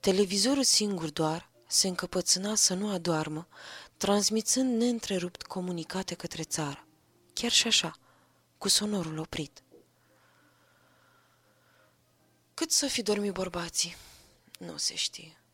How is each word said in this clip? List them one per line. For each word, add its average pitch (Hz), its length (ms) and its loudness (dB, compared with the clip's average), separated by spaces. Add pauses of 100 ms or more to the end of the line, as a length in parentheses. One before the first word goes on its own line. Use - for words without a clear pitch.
Televizorul 202 580 4
singur 196 480 2
doar 156 400 -2 (160)
se - 220 2
încăpățâna 185 640 0
să 202 200 4
nu 202 140 -2
adoarmă, 165 600 -2 (480)
transmițând 220 840 2
neîntrerupt 202 640 0
comunicate 180 720 -6
către 160 280 -8
țară. 147 440 -6 (460)
Chiar - 180 -2
și - 160 4
așa, - 260 2 (680)
cu - 100 -4
sonorul 190 500 0
oprit. - 440 -10 (3000)
Cât 330 160 -2
să - 160 4
fi 247 160 -2
dormit 202 300 0
bărbații? 175 640 -4 (640)
Nu 170 180 -12
se - 180 -2
știe. - 480 -8 (120)